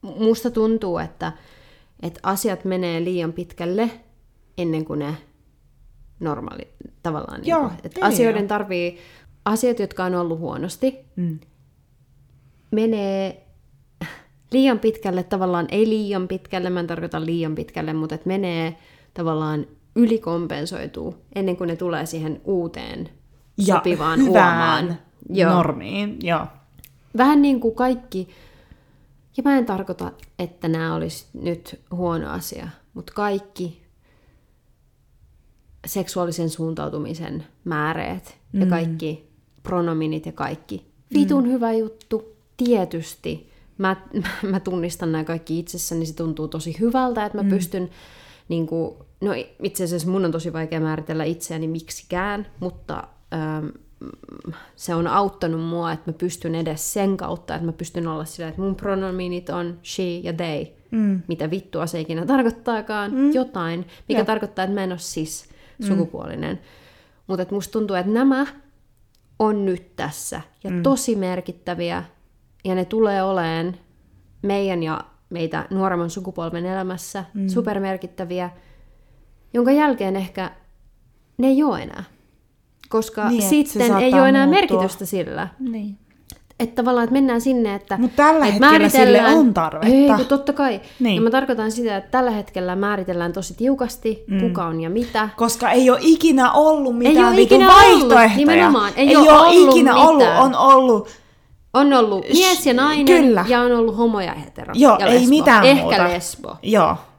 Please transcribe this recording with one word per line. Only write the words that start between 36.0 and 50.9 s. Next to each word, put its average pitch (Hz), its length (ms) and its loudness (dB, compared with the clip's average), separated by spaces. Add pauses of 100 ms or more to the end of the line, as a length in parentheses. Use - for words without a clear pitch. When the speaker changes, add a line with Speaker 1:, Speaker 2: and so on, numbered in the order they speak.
Speaker 1:
suuntautumisen 160 920 -10 (200)
määreet 165 720 -8 (140)
ja 196 120 -2
Speaker 2:
Mm. 185 60 0
Speaker 1:
kaikki 160 580 -6 (340)
pronominit 160 640 -6
ja 165 60 -14
kaikki. - 440 -12
Speaker 2:
Mm. - 440 -6
Speaker 1:
Vitun 277 280 0
hyvä 233 240 -2
juttu, 220 640 -6 (200)
tietysti. 175 960 -4 (280)
Mä, 190 180 -2 (260)
<laughs> - 280 -8
mä 185 100 -4
tunnistan 175 520 -6
nää 160 120 -4
kaikki 165 340 -8
itsessäni, 165 480 -8
se 156 80 -14
tuntuu 156 340 -8
tosi 160 320 -10
hyvältä, 240 440 -2
että 208 140 -8
mä 202 40 -4
Speaker 2:
Mm. 202 80 0
Speaker 1:
pystyn 180 400 -4 (580)
niinku, 165 580 -6 (140)
no 202 100 -4 (320)
itse 185 220 -6
asiassa 170 260 -6
mun 190 140 -2
on 165 80 -2
tosi 165 200 -8
vaikea 160 280 -8
määritellä 156 440 -6